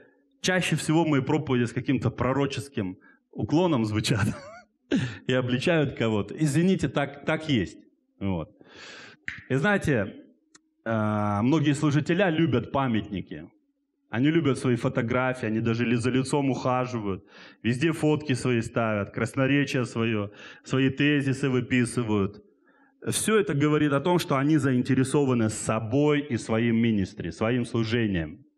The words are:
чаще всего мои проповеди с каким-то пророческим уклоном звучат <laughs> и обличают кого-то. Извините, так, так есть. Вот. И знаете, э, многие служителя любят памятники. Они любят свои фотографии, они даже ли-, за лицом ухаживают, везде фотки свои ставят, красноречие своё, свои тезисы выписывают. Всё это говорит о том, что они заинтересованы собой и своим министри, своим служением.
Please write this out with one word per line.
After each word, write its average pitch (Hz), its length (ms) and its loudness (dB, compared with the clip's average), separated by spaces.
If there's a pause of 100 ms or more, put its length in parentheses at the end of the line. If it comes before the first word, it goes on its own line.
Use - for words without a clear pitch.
(400)
чаще 185 340 0
всего 160 300 2
мои 147 160 2
проповеди 127 460 0
с 110 60 -6
каким-то 123 380 0
пророческим 123 880 -4 (320)
уклоном 147 540 2
звучат 107 420 0 (640)
<laughs> 123 380 -2
и 127 40 0
обличают 127 640 0
кого-то. 107 380 -2
Извините, 160 540 0
так, 139 360 -4
так 156 240 -2
есть. 107 300 0 (400)
Вот. 92 320 -4 (1000)
И 127 60 -2
знаете, 143 600 0 (680)
э, 107 580 0
многие 147 320 2
служителя 156 560 2
любят 156 420 0
памятники. 98 760 -4 (600)
Они 131 220 2
любят 139 280 2
свои 123 180 2
фотографии, 127 720 -2
они 110 140 0
даже 117 240 0
ли-, 120 120 0
за 123 140 0
лицом 131 400 0
ухаживают, 123 720 -2 (380)
везде 127 300 0
фотки 151 420 0
свои 123 280 0
ставят, 107 480 -2
красноречие 131 760 0
своё, 113 460 -2 (340)
свои 135 260 2
тезисы 139 580 0
выписывают. 117 920 0 (680)
Всё - 280 2
это 170 160 0
говорит 151 380 2
о 139 80 2
том, 180 180 2
что 151 180 0
они 147 220 4
заинтересованы 127 920 2
собой 127 680 0
и 131 180 -4
своим 117 380 0
министри, 101 540 0
своим 117 340 0
служением. 110 840 -2 (120)